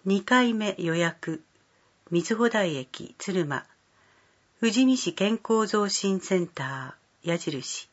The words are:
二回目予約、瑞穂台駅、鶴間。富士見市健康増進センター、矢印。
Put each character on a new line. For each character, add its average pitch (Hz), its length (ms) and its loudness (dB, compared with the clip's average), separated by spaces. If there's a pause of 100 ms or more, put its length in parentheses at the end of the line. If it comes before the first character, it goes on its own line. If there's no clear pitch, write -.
二 196 200 2
回 247 300 4
目 214 240 -2
予 165 180 -2
約、 165 460 -2 (680)
瑞 170 240 0
穂 233 140 2
台 196 260 0
駅、 - 420 -12
鶴 180 280 -2
間。 143 200 -6 (920)
富 226 140 0
士 254 120 6
見 262 120 4
市 175 160 -4
健 208 280 0
康 220 240 2
増 208 220 0
進 196 320 0
セ 185 200 0
ン 175 80 -2
タ 131 500 -10 (260)
ー、 170 60 -4
矢 170 80 0
印。 143 560 -8